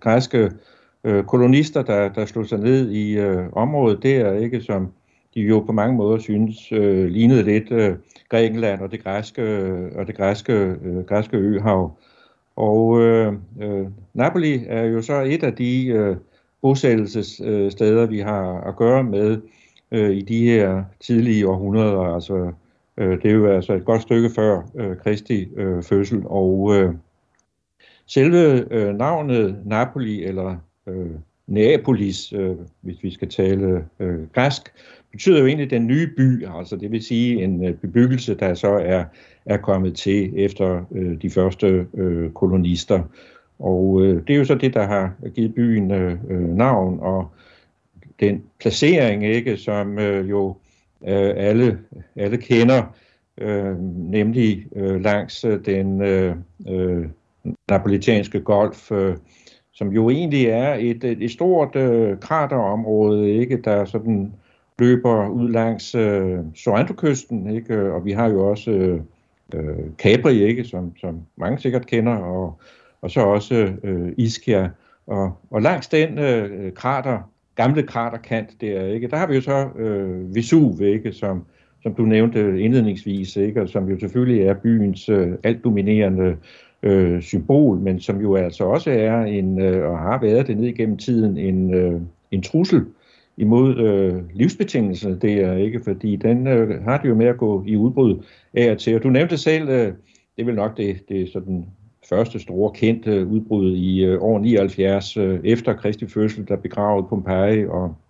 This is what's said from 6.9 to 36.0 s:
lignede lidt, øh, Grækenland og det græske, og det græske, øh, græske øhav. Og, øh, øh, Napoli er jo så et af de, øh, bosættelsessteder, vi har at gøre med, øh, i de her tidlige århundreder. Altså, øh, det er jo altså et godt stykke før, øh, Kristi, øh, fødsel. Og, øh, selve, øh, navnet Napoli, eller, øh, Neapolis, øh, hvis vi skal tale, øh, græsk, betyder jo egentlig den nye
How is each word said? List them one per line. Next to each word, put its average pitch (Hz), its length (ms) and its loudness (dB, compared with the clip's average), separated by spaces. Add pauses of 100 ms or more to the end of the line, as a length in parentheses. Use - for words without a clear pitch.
lignede 113 380 4
lidt, 107 280 0
øh, 107 240 2 (340)
Grækenland 113 520 0
og 95 100 -8
det - 120 -12
græske, 104 380 -6 (540)
og 90 120 -6
det 95 80 -10
græske, 101 380 -2
øh, 92 520 -2
græske 107 320 -2
øhav. 98 600 0 (580)
Og, 113 460 4
øh, 113 320 4 (280)
øh, 98 260 -4 (260)
Napoli 151 540 0
er 113 180 -2
jo 113 160 -2
så 139 200 -4
et 143 220 -2
af 123 100 -2
de, 127 340 -2
øh, 104 280 0 (460)
bosættelsessteder, 110 1400 0
vi 110 140 -4
har 98 420 -4
at 95 140 -8
gøre 127 280 4
med, 107 380 0 (500)
øh, 107 200 0
i 98 100 -2
de 117 240 0
her 101 380 4 (160)
tidlige 113 480 2
århundreder. 98 680 0
Altså, 90 360 -4 (460)
øh, 92 240 0
det 107 100 2
er 110 40 6
jo 107 120 4
altså 95 260 2
et 92 120 -2
godt 113 160 2
stykke 117 280 2
før, 107 320 0 (140)
øh, 98 220 -6
Kristi, 107 580 -4
øh, 92 280 -4
fødsel. 98 420 0
Og, 95 500 2
øh, 95 180 4 (1120)
selve, 147 680 4
øh, 104 240 0
navnet 123 720 0
Napoli, 110 580 -2
eller, 92 320 -6 (320)
øh, 92 220 -8 (400)
Neapolis, 104 840 2
øh, 95 220 -4 (260)
hvis 92 220 -12
vi 95 80 -6
skal - 180 -10
tale, 95 560 0 (140)
øh, 90 200 -4 (140)
græsk, 135 400 -2 (380)
betyder 160 280 4
jo 131 60 6
egentlig 143 240 0
den 117 180 0
nye 156 200 2 (100)